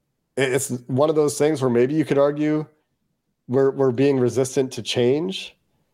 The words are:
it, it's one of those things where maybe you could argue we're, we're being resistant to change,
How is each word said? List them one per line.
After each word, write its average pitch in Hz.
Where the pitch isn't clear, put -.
it, 131
it's 135
one 143
of 160
those 147
things 147
where 131
maybe 123
you 156
could 139
argue 151
we're, 135
we're 135
being 135
resistant 127
to 110
change, 143